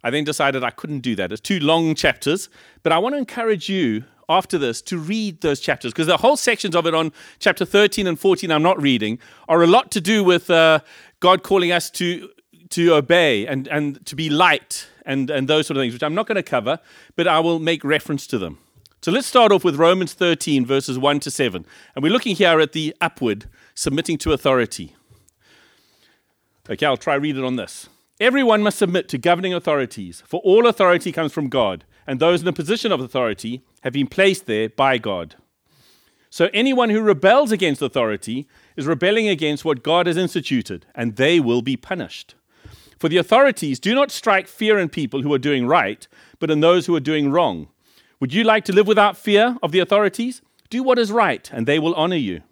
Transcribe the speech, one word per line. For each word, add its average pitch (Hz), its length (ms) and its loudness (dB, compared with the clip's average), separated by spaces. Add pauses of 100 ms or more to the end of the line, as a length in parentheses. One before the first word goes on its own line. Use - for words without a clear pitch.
I 120 80 -4
then 147 140 -4
decided 139 400 -2
I 120 60 -4
couldn't 151 300 -10
do 123 160 -4
that. 92 160 -4
It's 110 80 -12
two 190 200 -4
long 160 340 0
chapters. 151 540 -2 (340)
But 156 100 0
I 160 60 2
wanna 254 200 -2
encourage 226 500 -4
you 131 360 -2 (240)
after 180 300 0
this 123 240 -4
to - 160 -8
read 190 420 -6
those 147 200 -2
chapters, 127 340 -6
'cause 160 120 -2
the 160 120 2
whole 269 180 4
sections 208 400 -2
of 170 100 2
it 165 80 0
on 160 180 -2 (260)
chapter - 260 0
thirteen 202 420 2
and 170 140 -4
fourteen 185 300 0
I'm 156 120 2
not 170 200 2
reading 120 360 0 (300)
are 170 140 4
a 170 40 6
lot - 260 4
to 214 80 -2
do 202 220 0
with, 180 280 2
uh, 160 300 4 (400)
God 180 220 4
calling 180 300 0
us 175 200 -2
to, 175 360 -6 (420)
to 170 240 2
obey 147 520 2
and, 135 220 -6
and 147 360 -4
to - 100 -14
be 156 140 -6
light 151 600 0 (180)
and, 135 240 -4
and 135 180 -2
those 147 180 2
sort 139 120 -4
of 135 40 0
things, 120 120 -4
which 123 80 -8
I'm 147 120 -4
not 214 120 -2
gonna 202 160 -4
cover, 131 360 -4 (380)
but 170 100 0
I 160 140 4
will 165 180 0
make 160 240 -2
reference 143 440 -2
to - 100 -4
them. 85 220 -6 (420)
So - 100 -4
let's 254 160 0
start 233 240 4
off 190 140 2
with 165 120 0
Romans 170 360 2
thirteen, 160 540 0
verses 135 320 -2
one 143 220 0
to 143 100 -10
seven. 95 340 -4 (300)
And 135 80 -6
we're 160 100 2
looking 226 240 -2
here 170 240 4
at 151 120 0
the 160 280 -8
upward, 113 460 -4 (280)
submitting 147 440 -4
to 160 140 -2
authority. 127 640 -2 (1700)
Okay, 117 160 -4
I'll 135 140 0
try 151 160 -4
read 143 240 -4
it 135 60 -6
on 127 120 -4
this. - 320 -14 (320)
"Everyone 233 420 2
must 208 140 0
submit 180 320 -2
to - 80 -6
governing 175 380 0
authorities, 131 720 -4
for - 140 -6
all 214 260 4
authority 180 460 2
comes 160 200 -4
from 147 160 -6
God, 107 360 -2 (220)
and 131 140 -6
those 165 220 2
in 175 60 -2
a 175 40 -2
position 196 400 -4
of 147 80 -2
authority 120 600 -4 (200)
have 131 100 -6
been 135 160 -2
placed 196 380 0
there 110 220 -2
by 135 300 2
God. 92 380 -8 (920)
So - 240 0
anyone 247 380 2
who 214 100 2
rebels 220 520 4
against 170 280 0
authority 120 680 -4 (280)
is 139 100 -6
rebelling 196 420 0
against 151 360 -2
what 147 200 -2
God 170 220 2
has 170 100 0
instituted, 135 680 -4 (100)
and 117 220 -6
they 151 220 4
will 123 240 0
be 131 140 -4
punished. - 580 -12 (640)
For 165 100 -2
the 175 100 2
authorities 175 600 2
do 208 160 -2
not 277 160 0
strike - 380 -2
fear 214 280 0
in 180 120 0
people 139 340 -6
who 147 100 -2
are 139 60 2
doing 131 300 -2
right, 131 400 0 (320)
but 160 100 -4
in 151 80 2
those 165 280 4
who 170 100 0
are 156 40 0
doing 147 300 -2
wrong. 120 380 -2 (500)
Would 131 160 -6
you 214 80 2
like 220 220 2
to 208 80 -4
live 196 160 4
without 208 280 2
fear 220 460 2
of 165 80 -4
the 165 80 0
authorities? 208 640 0 (280)
Do 240 120 -6
what 254 160 2
is 214 140 -2
right, 202 400 0
and 117 160 -4
they 147 100 2
will 165 160 -2
honor 170 220 -2
you. 95 360 -4